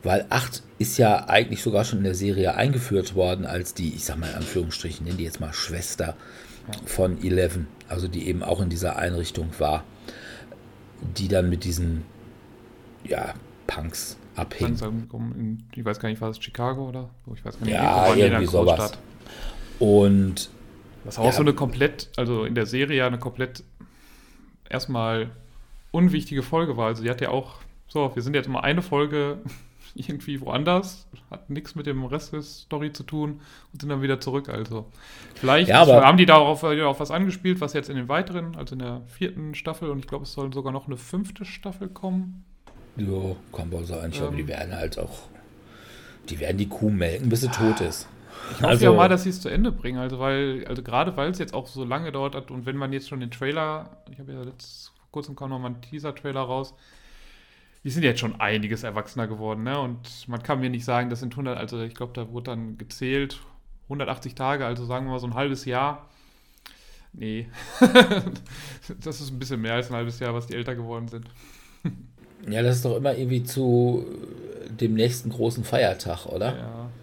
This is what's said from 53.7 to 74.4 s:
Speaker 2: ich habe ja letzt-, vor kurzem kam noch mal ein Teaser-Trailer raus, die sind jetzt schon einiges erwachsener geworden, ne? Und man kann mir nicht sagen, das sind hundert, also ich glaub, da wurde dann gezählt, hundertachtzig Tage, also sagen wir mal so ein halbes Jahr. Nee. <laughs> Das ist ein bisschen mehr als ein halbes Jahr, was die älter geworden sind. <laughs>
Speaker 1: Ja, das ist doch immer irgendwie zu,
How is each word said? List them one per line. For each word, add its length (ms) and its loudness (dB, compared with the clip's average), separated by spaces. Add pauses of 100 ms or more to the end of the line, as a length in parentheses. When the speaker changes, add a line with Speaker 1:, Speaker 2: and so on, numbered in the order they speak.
Speaker 2:
ich 80 -20
habe 140 -16
ja 100 -12
letzt-, 540 -18
vor 140 -20
kurzem 240 -10
kam 140 -10
noch 100 -6
mal 100 -8
ein 120 -12
Teaser-Trailer 600 -8
raus, 320 -6 (1120)
die 60 -6
sind 140 0
jetzt 160 4
schon 200 -4
einiges 440 -2
erwachsener 440 -6
geworden, 360 -6
ne? 160 -4
Und 480 -8
man 160 -8
kann 160 -2
mir 100 -2
nicht 160 -6
sagen, 240 0
das 100 -6
sind 160 -8
hundert, 220 -4
also 240 -8
ich 140 -8
glaub, 180 -10
da 160 -10
wurde 220 -10
dann 260 -8
gezählt, 600 -4 (500)
hundertachtzig 460 -6
Tage, 300 -2
also 200 -6
sagen 220 -4
wir 60 -4
mal 60 -4
so 80 -8
ein 60 -6
halbes 320 -4
Jahr. 420 -2 (1080)
Nee. 340 -8 (320)
<laughs> 80 10 (1160)
Das 180 -8
ist 100 -8
ein 80 -10
bisschen 220 -4
mehr 140 -2
als 140 -2
ein 60 -6
halbes 240 -4
Jahr, 140 -4
was 140 -4
die 80 -10
älter 200 -4
geworden 320 -8
sind. 220 -14 (540)
<laughs> 80 -4 (580)
Speaker 1:
Ja, 140 0
das 140 4
ist 80 -4
doch 120 0
immer 180 0
irgendwie 280 0
zu, 640 2 (600)